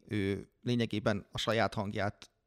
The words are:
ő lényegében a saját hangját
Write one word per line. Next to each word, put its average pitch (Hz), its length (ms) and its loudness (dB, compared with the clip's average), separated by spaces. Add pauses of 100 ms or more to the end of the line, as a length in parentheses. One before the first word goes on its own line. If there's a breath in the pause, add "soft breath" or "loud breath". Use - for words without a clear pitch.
ő 101 400 -2 (140)
lényegében 113 680 0
a - 60 -8
saját 110 360 2
hangját 101 560 -4 (160)